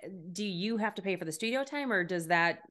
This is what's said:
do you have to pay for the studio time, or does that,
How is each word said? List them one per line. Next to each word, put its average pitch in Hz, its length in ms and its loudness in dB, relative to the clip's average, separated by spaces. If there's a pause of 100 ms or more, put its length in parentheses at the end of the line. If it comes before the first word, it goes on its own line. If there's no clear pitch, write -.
(320)
do 202 140 -4
you 202 320 -2
have 214 180 0
to 202 60 -6
pay 190 140 0
for 170 100 -4
the 160 60 -4
studio 233 320 0
time, 277 280 -2
or 190 120 4
does 170 240 -2
that, 170 320 4 (120)